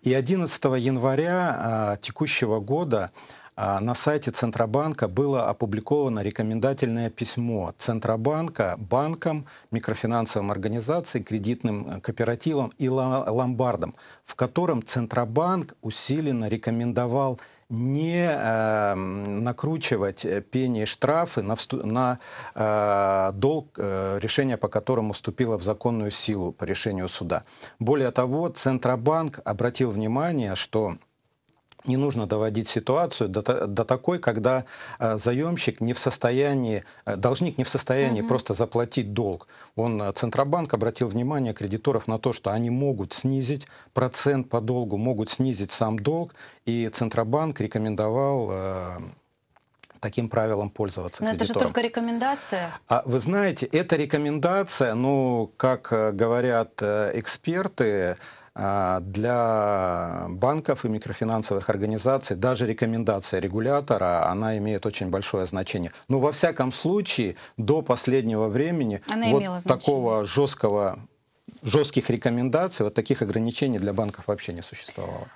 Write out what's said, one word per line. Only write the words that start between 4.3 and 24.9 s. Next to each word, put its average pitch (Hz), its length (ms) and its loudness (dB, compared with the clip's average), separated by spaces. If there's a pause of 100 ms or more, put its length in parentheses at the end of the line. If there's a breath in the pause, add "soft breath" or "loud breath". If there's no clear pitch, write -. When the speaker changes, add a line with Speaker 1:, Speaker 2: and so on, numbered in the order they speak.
Speaker 1:
Центробанка 117 760 0
было 131 400 2
опубликовано 110 720 0
рекомендательное 113 880 0
письмо 110 720 -2
Центробанка 117 1000 0
банкам, 151 680 0 (240 loud breath)
микрофинансовым 110 800 -2
организациям, 110 760 -2
кредитным, 110 640 -2
э, 98 120 -10
кооперативам 117 760 -2
и 131 120 0
ла-, 131 400 0
ломбардам, 120 640 0 (320 loud breath)
в - 80 -8
котором 139 480 0
Центробанк 127 1000 0
усиленно 127 680 -2
рекомендовал 120 920 0 (280 loud breath)
не, 151 580 0
эм, 104 1160 0
накручивать, 120 840 -2
э, 101 160 0
пени 127 400 0
и 107 40 0
штрафы 160 560 0
на 104 120 -2
всту-, - 320 -4
на, 123 320 0 (360 loud breath)
э, 101 800 4
долг, 139 320 0 (120)
э, 98 420 -2
решение 123 380 0
по 104 100 0
которому 110 460 0